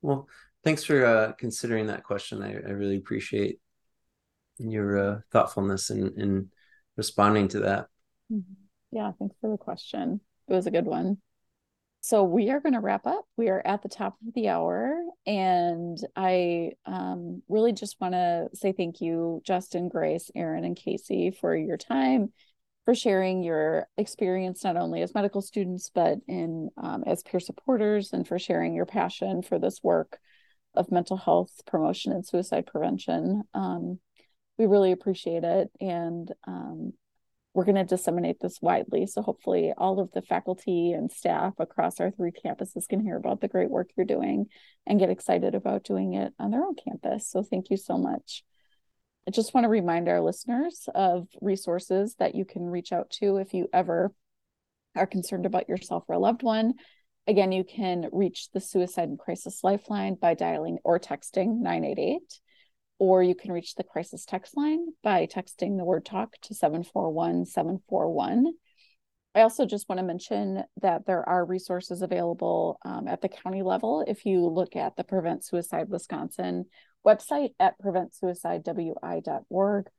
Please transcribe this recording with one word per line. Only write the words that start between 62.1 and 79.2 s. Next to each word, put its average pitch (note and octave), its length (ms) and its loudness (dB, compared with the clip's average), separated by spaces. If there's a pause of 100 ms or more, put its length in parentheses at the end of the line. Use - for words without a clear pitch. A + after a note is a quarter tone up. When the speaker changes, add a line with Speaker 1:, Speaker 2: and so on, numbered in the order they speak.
Speaker 2:
Or F#3 220 6
you F3+ 100 4
can F3+ 180 -6
reach F3 220 -6
the - 100 -8
crisis - 420 -8
text - 300 -8
line D#4 280 0 (180)
by F3+ 240 2
texting - 500 -6
the F#3 80 -2
word E3 220 0
talk - 380 -8
to - 100 -16
seven D#3+ 300 0
four F3 260 -2
one E3+ 360 0
seven F3 440 -2
four E3 220 0
one. F#3+ 340 2 (880)
I G#3+ 80 8
also A3+ 240 6
just G#3 240 -6
wanna F#3 140 -2
mention F#3+ 600 -4 (180)
that F3 260 2
there F3+ 200 0
are F3+ 160 2
resources F3+ 600 -4
available, E3+ 800 0
um, F#3 220 -6
at - 140 -4
the F#3+ 80 -2
county F#3+ 340 -6
level. G3 420 0
If - 180 -6
you F#3 220 4
look E3+ 300 0
at D#3 220 -4
the F3 60 -6
Prevent F3 400 -2
Suicide E3+ 460 -4
Wisconsin F3+ 760 -6 (380)
website B3 560 4
at - 200 4
prevent F#3 340 -2
suicide F3 520 -4
W E3+ 360 -4
I E3+ 180 -4
dot D#3+ 300 -6